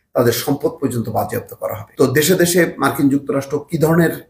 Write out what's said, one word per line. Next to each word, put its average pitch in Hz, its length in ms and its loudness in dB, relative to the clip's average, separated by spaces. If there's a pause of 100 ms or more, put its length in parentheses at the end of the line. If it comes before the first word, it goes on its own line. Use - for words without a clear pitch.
(140)
তাদের 117 200 2
সম্পদ 147 380 -2
পর্যন্ত 117 380 -4
বাজেয়াপ্ত - 440 -6
করা 101 200 -8
হবে। 104 240 -14
তো 135 100 4
দেশে 147 280 2
দেশে 175 420 2
মার্কিন 139 320 0
যুক্তরাষ্ট্র 139 500 -2
কি 165 180 -6
ধরনের 160 340 4 (180)